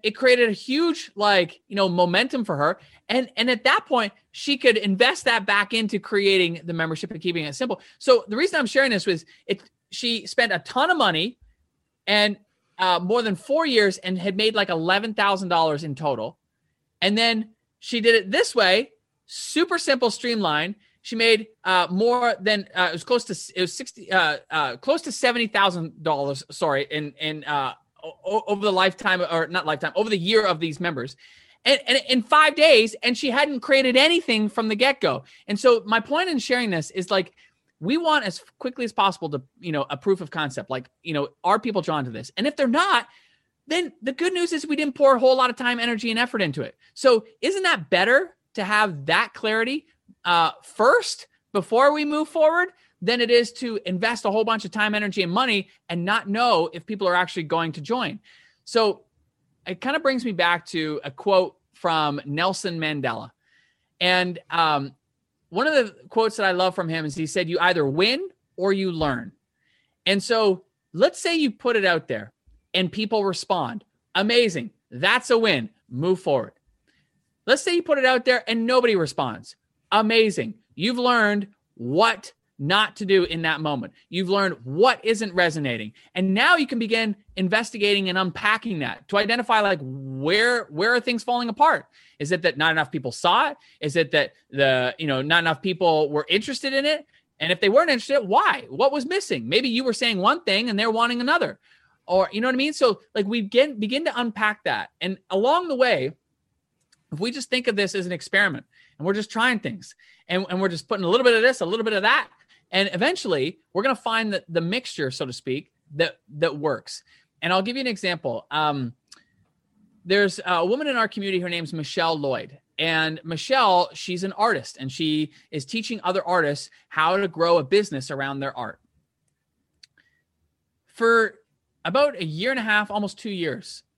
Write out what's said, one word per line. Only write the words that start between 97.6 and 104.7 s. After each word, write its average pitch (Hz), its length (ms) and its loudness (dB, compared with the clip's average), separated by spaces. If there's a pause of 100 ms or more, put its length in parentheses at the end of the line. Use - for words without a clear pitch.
they 202 100 4
weren't 302 180 6
interested, 254 400 0
why? 254 400 2
What 233 240 2
was 277 140 -4
missing? 214 420 -4
Maybe 240 220 0
you 233 120 -2
were 254 120 -2
saying 226 240 -2
one 247 240 2
thing 220 260 0
and 202 100 -2
they're 226 120 0
wanting 240 320 -2
another. 277 360 -2 (480)
Or, 185 240 2
you 208 120 -4
know 247 60 0
what 262 60 -2
I 247 40 -2
mean? 294 160 -2
So, 240 260 2 (140)
like, 208 120 -2
we 226 140 -2
begin, 233 400 0
begin 247 240 -2
to 277 160 -2
unpack 214 440 -4
that. 113 260 -4 (100)